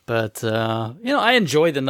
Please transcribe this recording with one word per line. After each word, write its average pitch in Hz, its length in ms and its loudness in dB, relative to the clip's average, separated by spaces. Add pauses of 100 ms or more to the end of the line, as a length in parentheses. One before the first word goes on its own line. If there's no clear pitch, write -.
But, 113 380 -2
uh, 113 580 -2
you 247 100 -4
know, 285 80 0
I 240 140 4
enjoyed 160 400 2
the 139 60 -4
n-, 131 100 -2